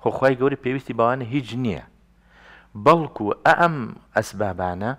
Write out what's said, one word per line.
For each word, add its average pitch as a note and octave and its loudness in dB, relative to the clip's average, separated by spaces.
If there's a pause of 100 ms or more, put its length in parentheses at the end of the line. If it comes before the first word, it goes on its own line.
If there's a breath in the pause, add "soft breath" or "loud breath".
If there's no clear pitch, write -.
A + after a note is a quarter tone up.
خۆ B2 0
خوای C3 4
گەورە C3+ 0
پێویستی C3 -4
بەوانە A#2+ 2
هیچ C3 -4 (140)
نییە، F#2 -4 (1000 soft breath)
بەڵکو D3+ 2 (200)
ئە D#3+ 6
ئەم E3+ 4 (400)
ئەسبابانە G2 -4